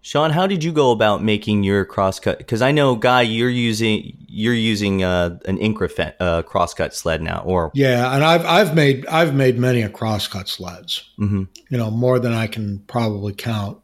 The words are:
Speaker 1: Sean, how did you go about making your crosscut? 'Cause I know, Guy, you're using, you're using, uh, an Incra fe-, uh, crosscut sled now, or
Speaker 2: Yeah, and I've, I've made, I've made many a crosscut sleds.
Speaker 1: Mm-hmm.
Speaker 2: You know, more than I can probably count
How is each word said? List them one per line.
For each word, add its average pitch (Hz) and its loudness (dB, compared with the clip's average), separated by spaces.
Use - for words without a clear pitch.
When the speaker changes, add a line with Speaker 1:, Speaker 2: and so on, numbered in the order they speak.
Speaker 1:
Sean, 151 0
how 175 0
did 190 -2
you 165 -2
go 143 4
about 107 2
making 104 0
your 98 2
crosscut? - -2
'Cause 113 -2
I 131 2
know, 143 2
Guy, 123 2
you're 113 0
using, 113 -2
you're 110 0
using, 104 0
uh, 90 0
an 95 -2
Incra 107 0
fe-, 80 -6
uh, 85 0
crosscut 87 -2
sled 80 -2
now, 82 -4
or 85 0
Speaker 2:
Yeah, 127 2
and 139 4
I've, 170 4
I've 170 2
made, 143 4
I've 160 2
made 127 4
many 123 2
a 104 -4
crosscut 101 -6
sleds. 90 -12
Speaker 1:
Mm-hmm. 101 -2
Speaker 2:
You 127 -2
know, 110 -2
more 127 2
than 120 -2
I 113 -2
can 104 -6
probably 104 -4
count 104 -6